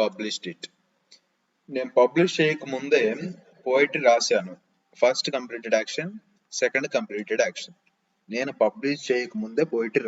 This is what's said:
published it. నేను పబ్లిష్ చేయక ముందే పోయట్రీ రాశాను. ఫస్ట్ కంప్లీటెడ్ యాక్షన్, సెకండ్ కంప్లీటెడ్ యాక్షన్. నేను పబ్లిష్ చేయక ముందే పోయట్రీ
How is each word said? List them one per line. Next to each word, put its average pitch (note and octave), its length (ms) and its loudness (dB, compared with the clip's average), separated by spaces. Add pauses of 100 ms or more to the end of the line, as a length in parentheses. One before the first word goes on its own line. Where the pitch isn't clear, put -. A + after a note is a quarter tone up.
published G#2+ 520 -4
it. - 100 -20 (1120)
నేను B2+ 240 -6
పబ్లిష్ D#3 400 4
చేయక D#3 360 0
ముందే C3+ 280 2 (640)
పోయట్రీ C#3 440 2
రాశాను. G2 440 2 (460)
ఫస్ట్ B2+ 360 2
కంప్లీటెడ్ A#2 420 -2
యాక్షన్, D#3+ 340 -6 (480)
సెకండ్ C3+ 360 0
కంప్లీటెడ్ G#2+ 500 -2
యాక్షన్. - 300 -10 (580)
నేను C3+ 160 -4 (100)
పబ్లిష్ B2 480 0
చేయక B2 320 0
ముందే A2+ 220 -2 (100)
పోయట్రీ A2+ 340 -2